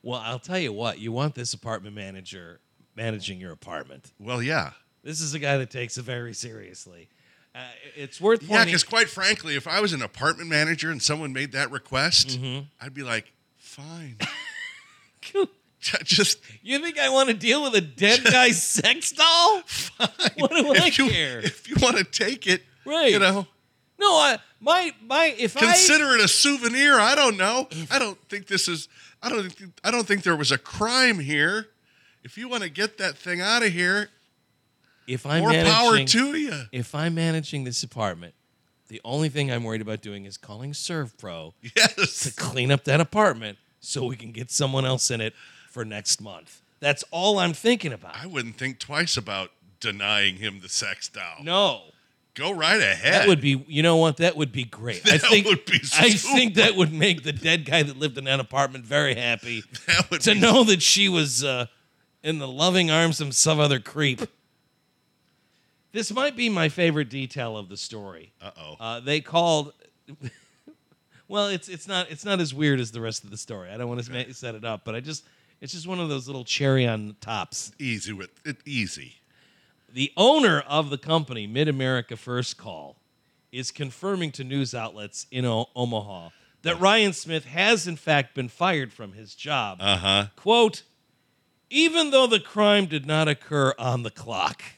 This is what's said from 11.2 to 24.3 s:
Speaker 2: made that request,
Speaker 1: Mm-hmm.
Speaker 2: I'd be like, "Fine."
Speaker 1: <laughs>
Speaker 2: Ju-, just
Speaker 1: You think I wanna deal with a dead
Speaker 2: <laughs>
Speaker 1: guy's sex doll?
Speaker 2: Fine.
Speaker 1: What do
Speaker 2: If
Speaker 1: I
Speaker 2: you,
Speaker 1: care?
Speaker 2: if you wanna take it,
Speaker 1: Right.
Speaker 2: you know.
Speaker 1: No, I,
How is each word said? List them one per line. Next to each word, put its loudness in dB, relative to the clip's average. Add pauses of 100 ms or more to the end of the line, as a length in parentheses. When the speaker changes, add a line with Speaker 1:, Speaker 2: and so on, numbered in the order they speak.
Speaker 2:
made -6
that -4
request, 0
Speaker 1:
Mm-hmm. -8 (140)
Speaker 2:
I'd -16
be -12
like, -6 (260)
"Fine." -18
Speaker 1:
<laughs> -14
Speaker 2:
Ju-, -2 (560)
just 2 (240)
Speaker 1:
You -2
think -6
I 2
wanna 4
deal 2
with -2
a 6
dead 2
Speaker 2:
<laughs> 6
Speaker 1:
guy's 6
sex 0
doll? 4
Speaker 2:
Fine. -4 (280)
Speaker 1:
What 0
do 2
Speaker 2:
If 6
Speaker 1:
I 4
Speaker 2:
you, 2
Speaker 1:
care? -2
Speaker 2:
if -8
you -2
wanna 4
take -4
it, 2 (220)
Speaker 1:
Right. 2
Speaker 2:
you 4
know. 2 (520)
Speaker 1:
No, 4
I, 4 (220)